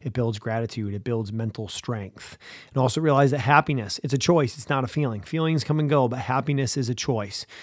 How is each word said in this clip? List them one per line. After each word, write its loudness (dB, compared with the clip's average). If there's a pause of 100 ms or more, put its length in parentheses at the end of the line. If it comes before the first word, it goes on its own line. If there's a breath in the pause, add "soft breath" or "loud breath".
it -6
builds -2
gratitude. -4
It -8
builds -4
mental -6
strength. -10 (340 loud breath)
And 2
also 2
realize 6
that 0
happiness, 2
it's -2
a 4
choice. 2
It's -12
not 0
a -2
feeling. -2
Feelings 0
come 0
and 2
go, 4
but -4
happiness -2
is -2
a -2
choice. -4 (180 loud breath)